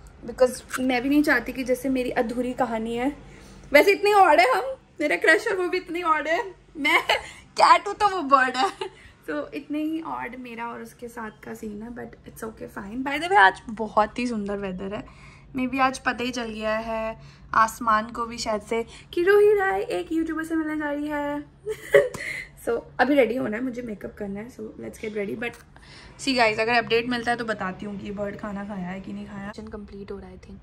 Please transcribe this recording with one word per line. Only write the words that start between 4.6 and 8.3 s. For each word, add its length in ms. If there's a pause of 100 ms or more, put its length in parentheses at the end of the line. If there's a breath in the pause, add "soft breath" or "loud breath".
मेरा 160
क्रश 320
और 80
वो 120
भी 80
इतनी 260
ऑड 260
है। 260 (220)
मैं 260 (580 loud breath)
cat 280
हूँ 60
तो 140
वो 140
बर्ड 340